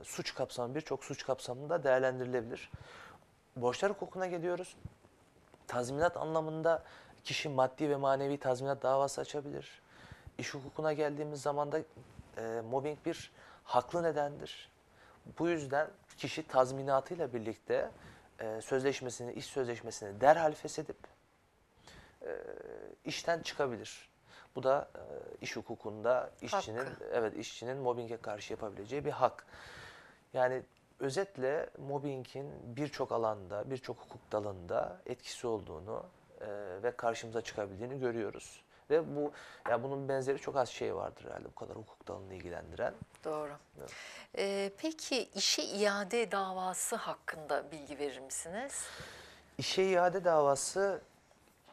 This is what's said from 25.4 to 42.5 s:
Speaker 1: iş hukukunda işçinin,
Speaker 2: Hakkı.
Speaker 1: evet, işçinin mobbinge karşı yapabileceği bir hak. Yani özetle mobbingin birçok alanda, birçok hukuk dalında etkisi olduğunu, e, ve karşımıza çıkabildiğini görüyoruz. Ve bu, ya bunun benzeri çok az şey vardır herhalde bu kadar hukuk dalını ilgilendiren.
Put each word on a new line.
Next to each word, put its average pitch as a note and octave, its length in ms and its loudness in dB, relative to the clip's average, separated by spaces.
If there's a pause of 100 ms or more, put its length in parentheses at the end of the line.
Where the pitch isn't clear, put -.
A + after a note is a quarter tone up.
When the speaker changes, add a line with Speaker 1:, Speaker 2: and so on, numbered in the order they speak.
Speaker 1:
iş B2+ 140 -6
hukukunda A2 760 0 (120)
işçinin, B2+ 440 -2
Speaker 2:
Hakkı. - 280 -8
Speaker 1:
evet, A2 240 2
işçinin A#2+ 400 -4
mobbinge A#2+ 400 0
karşı G#2 360 -6
yapabileceği A2 520 -4
bir D3 60 0
hak. B2 340 4 (880)
Yani B2+ 280 4 (380)
özetle C#3 800 0
mobbingin C#3 760 -4 (120)
birçok B2+ 480 -2
alanda, G#2+ 600 0
birçok B2+ 260 -6
hukuk - 340 -18
dalında G2+ 720 0
etkisi - 420 -6
olduğunu, G2 580 -4 (360)
e, G#2+ 60 -8 (360)
ve A#2+ 140 2
karşımıza A2+ 440 0
çıkabildiğini A2 580 -4
görüyoruz. A#2 640 -2 (260)
Ve D3 260 4
bu, D3 160 0 (380)
ya A#2 140 4
bunun C#3 260 -2
benzeri C3+ 300 2
çok - 160 -4
az B2+ 140 4
şey G#2 260 -2
vardır - 300 -6
herhalde - 200 -8
bu - 100 -14
kadar - 200 -10
hukuk - 320 -14
dalını F#2+ 260 -8
ilgilendiren. E2+ 600 -4 (300)